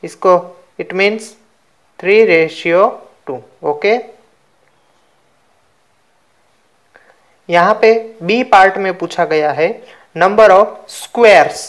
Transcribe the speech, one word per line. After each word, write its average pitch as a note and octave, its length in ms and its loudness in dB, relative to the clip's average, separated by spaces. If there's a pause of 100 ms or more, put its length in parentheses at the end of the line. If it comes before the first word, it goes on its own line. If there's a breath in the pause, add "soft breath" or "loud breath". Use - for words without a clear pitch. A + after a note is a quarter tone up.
इसको F3 520 -2 (240)
it - 120 -12
means G3+ 300 -4 (760)
three G3 180 0 (100)
ratio E3 540 -2 (460)
two। C3 100 -12 (260)
ओके, G3+ 320 -2 (3500 soft breath)
यहाँ F3 320 2
पे A3+ 400 0
बी A3 200 -2
पार्ट G3 340 4
में F#3+ 220 -6
पूछा E3+ 260 -6
गया D3+ 260 -2
है, D#3+ 320 -4 (360 soft breath)
number G#3 300 4
of G3 180 4 (220)
squares G3 800 0